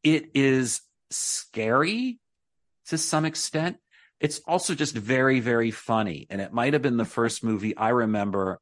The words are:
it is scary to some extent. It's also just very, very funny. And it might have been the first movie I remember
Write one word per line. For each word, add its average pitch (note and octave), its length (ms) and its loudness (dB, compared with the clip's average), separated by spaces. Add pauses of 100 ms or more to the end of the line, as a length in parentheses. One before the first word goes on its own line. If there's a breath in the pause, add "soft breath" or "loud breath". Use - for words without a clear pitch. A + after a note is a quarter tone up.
it D#3 300 2
is C3 480 2 (300)
scary E3 1080 -2 (680)
to E3 100 -2
some D#3 260 0
extent. D#3+ 540 -4 (420 soft breath)
It's D3 280 -2
also F3+ 260 0
just C#3+ 220 -2
very, C3 460 2
very A#2 280 2
funny. G#2+ 600 -2
And G2 100 -6
it F#2+ 100 -8
might B2 220 0
have D3 80 2
been B2 160 0
the A2+ 80 2
first A#2 380 -2
movie A2 340 -2
I A2 120 0
remember G2+ 720 0